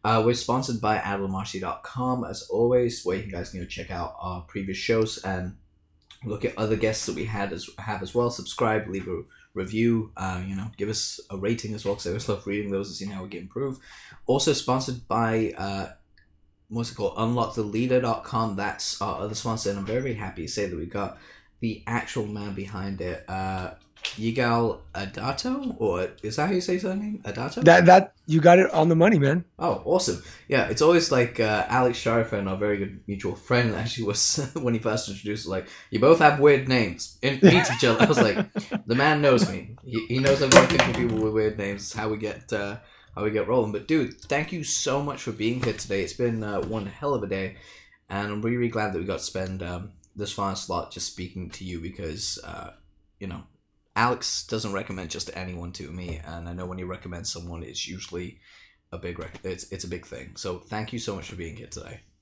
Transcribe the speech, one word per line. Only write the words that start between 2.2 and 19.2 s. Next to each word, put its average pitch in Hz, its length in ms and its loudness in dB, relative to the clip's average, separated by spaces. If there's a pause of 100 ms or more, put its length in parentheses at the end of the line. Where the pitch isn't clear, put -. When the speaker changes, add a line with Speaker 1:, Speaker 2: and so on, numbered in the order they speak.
Speaker 1:
as - 280 -8
always, 120 520 2
where 90 140 -2
you 101 160 -8
guys 85 160 -8
can 92 120 -10
go 87 60 -8
check - 240 -10
out 87 300 -8
our 90 220 -8
previous 98 340 -8
shows 110 480 0
and 92 320 -6 (680)
look 107 220 -6
at - 140 -4
other 110 180 0
guests 110 300 0
that 85 80 -4
we 78 100 -6
had 101 260 -4
as, 82 160 -10 (120)
have 101 240 -8
as 92 120 -12
well. 120 140 2
Subscribe, 110 600 -2
leave 92 200 -6
a 90 140 -6 (320)
review, 110 640 0
uh, 92 280 -4
you 98 80 -6
know, 104 220 -6
give 101 140 -4
us - 280 -6 (120)
a 101 80 -8
rating 110 340 -2
as 104 140 -6
well, 101 80 0
'cause - 120 -8
I 107 40 -4
always 104 180 -4
love 101 180 -4
reading 101 240 -2
those 98 180 -2
and 85 80 -12
seeing 98 140 -8
how 95 120 -10
we 92 80 -12
can 85 100 -10
improve. 131 380 -8 (480)
Also 143 260 2
sponsored 131 560 -2
by, 113 480 0
uh, 98 360 -6 (760)
what's 117 240 -4
it - 20 -14
called? 104 220 -2
Unlock 113 380 0
the 113 80 -2
leader 123 400 2
dot 113 200 0
com. 110 340 -2
That's - 440 -4
our 90 220 -4